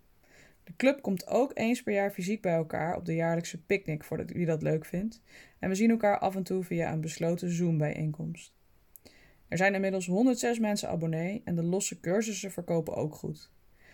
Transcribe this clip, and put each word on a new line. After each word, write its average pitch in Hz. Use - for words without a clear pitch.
De -
club 277
komt 190
ook 262
eens 240
per 214
jaar 202
fysiek 196
bij 175
elkaar 160
op -
de 170
jaarlijkse 165
picknick 160
voor -
de, -
wie 175
dat 156
leuk 156
vindt. 208
En 185
we 190
zien 220
elkaar 214
af 196
en 190
toe 185
via 170
een 160
besloten 165
Zoom-bijeenkomst. 160
Er -
zijn 190
inmiddels 190
honderdzes 233
mensen 208
abonnee 165
en 175
de 165
losse 180
cursussen 202
verkopen 170
ook 151
goed. -